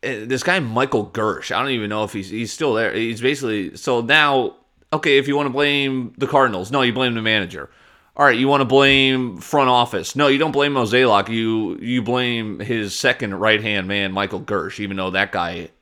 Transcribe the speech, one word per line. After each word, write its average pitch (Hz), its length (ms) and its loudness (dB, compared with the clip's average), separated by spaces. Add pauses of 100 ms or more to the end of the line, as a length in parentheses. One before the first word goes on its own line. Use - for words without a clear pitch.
Uh, 113 220 -8
this 123 160 -2
guy, 180 180 0
Michael 123 460 0
Girsch, - 500 -4
I 110 60 0
don't 135 100 -2
even 107 180 -4
know 107 140 -2
if 104 100 -6
he's, 95 160 -8
he's 107 220 -6
still 143 220 -2
there. 110 200 0
He's 113 280 -4
basically, 120 540 -2
so 120 260 0
now, 139 540 2 (360)
okay, 151 280 4
if 127 80 -2
you 143 80 0
wanna 143 160 0
blame 135 680 -2
the 135 80 -2
Cardinals, 117 460 0
no, 139 100 0
you 123 120 2
blame 127 200 0
the 117 80 -4
manager. 92 480 -2 (460)
All 143 100 4
right, 123 140 6
you 131 80 2
wanna 139 180 4
blame 131 720 4
front 139 320 2
office. 120 460 0
No, 143 140 4
you 139 100 4
don't 151 140 0
blame 143 200 2
Mozeliak. 113 560 4
You, 110 500 -2
you 123 220 -2
blame 117 580 -2
his 104 380 -4
second 120 380 -2
right-hand 104 520 0
man, 98 260 -2
Michael 98 280 -4
Girsch, 95 380 -6
even 98 180 -8
though 92 140 -4
that 95 200 -2
guy 87 380 -6 (120)